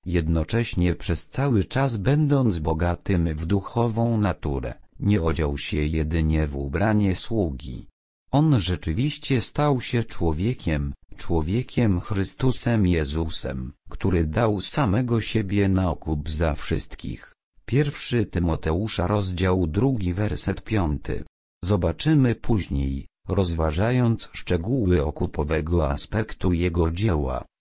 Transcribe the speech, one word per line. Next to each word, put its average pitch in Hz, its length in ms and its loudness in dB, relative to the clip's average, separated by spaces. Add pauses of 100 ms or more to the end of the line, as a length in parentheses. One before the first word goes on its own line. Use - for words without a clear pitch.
jednocześnie 87 920 0
przez - 320 -4
cały 123 360 0
czas 127 340 0
będąc 135 640 2
bogatym 82 760 0
w 80 100 -6
duchową 113 720 0
naturę, 71 560 -2 (260)
nie 101 220 2
odział 78 360 0
się - 200 -4
jedynie 78 720 2
w 71 100 -6
ubranie 92 580 0
sługi. 76 720 -4 (440)
On 147 280 4
rzeczywiście 92 800 -2
stał 143 400 0
się 120 220 -2
człowiekiem, 80 880 -2 (240)
człowiekiem 90 840 0
Chrystusem 107 840 0
Jezusem, 76 840 -2 (160)
który - 380 0
dał 104 340 2
samego 117 600 0
siebie 101 480 0
na 92 220 2
okup 73 380 -4
za 76 260 0
wszystkich. - 800 -6 (320)
Pierwszy 127 600 0
Tymoteusza, 85 800 -2
rozdział 92 600 2
drugi, 98 460 0
werset 98 500 -2
piąty. 76 600 -2 (400)
Zobaczymy 104 720 2
później, 69 720 -2 (200)
rozważając 95 1080 0
szczegóły 90 720 0
okupowego 78 840 0
aspektu 92 640 -2
jego 85 380 2
dzieła, 80 540 -2 (160)